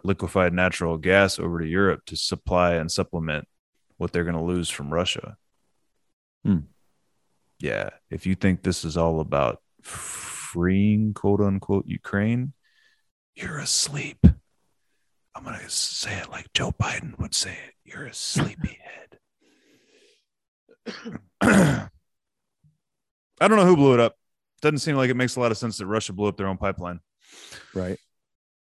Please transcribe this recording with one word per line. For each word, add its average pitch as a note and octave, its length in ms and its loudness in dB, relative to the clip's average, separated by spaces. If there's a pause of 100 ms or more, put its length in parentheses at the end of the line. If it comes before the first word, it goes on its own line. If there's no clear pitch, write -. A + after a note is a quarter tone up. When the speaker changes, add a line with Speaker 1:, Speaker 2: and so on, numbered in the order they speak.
Speaker 1:
liquefied F#2 480 2
natural F2 460 0
gas F#2 400 4
over F2 220 -4
to D#2+ 60 -4
Europe F2+ 400 0
to E2 100 -12
supply F2+ 580 0
and E2 180 -2
supplement D#2+ 540 -4 (500)
what F2 160 -4
they're F2 120 0
gonna E2 200 -2
lose F2 260 -2
from C#2+ 220 -8
Russia. - 440 -2 (1080)
Speaker 2:
Hmm. F#2+ 160 2 (1000)
Speaker 1:
Yeah. G1+ 320 -4 (200)
If E2+ 160 -8
you F#2 100 0
think F#2 260 2
this F#2 220 0
is D#2+ 120 -6
all E2 240 2
about C#2+ 400 0 (220)
freeing, G2+ 1300 0
quote G2+ 280 0
unquote, G2 480 0
Ukraine, A#2 640 -2 (840)
you're - 240 -10
asleep. - 600 -4 (1160)
I'm - 100 -16
gonna - 240 -14
say - 520 -6
it - 100 -14
like - 220 -14
Joe - 200 -2
Biden - 460 -6
would - 160 -6
say - 320 -4
it. - 80 -20 (100)
You're - 220 -14
a - 80 -16
sleepy - 680 -4
head. - 380 -20 (2250)
<clears throat> - 0 -
I E3+ 480 4 (1500)
don't G#3 160 6
know G3 100 6
who F3+ 100 8
blew C#3 180 8
it A#2+ 60 6
up. A#2 160 2 (440)
Doesn't D3+ 180 2
seem C#3+ 180 -2
like B2+ 140 2
it C3 60 0
makes B2 200 -2
a B2+ 40 -2
lot A#2+ 120 2
of G#2+ 60 -2
sense A2+ 200 -6
that F#2+ 80 -8
Russia G#2+ 260 -4
blew G#2 160 0
up F#2+ 80 -2
their G2 120 -4
own F#2+ 80 -4
pipeline. F2+ 440 -6 (720)
Speaker 2:
Right. F#2 240 -6 (720)